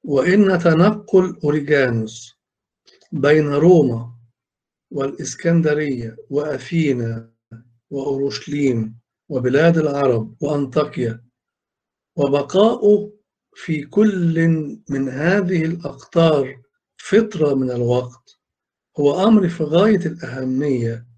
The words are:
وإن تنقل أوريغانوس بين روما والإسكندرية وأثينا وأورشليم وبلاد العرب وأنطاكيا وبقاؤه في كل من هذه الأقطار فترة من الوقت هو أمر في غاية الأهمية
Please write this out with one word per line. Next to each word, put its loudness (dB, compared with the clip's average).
وإن 2
تنقل 2
أوريغانوس -2
بين 2
روما 2
والإسكندرية -2
وأثينا -4
وأورشليم -4
وبلاد 2
العرب -2
وأنطاكيا -4
وبقاؤه 2
في -6
كل 2
من -4
هذه -2
الأقطار -2
فترة 0
من -2
الوقت -4
هو 2
أمر 4
في -6
غاية 2
الأهمية -4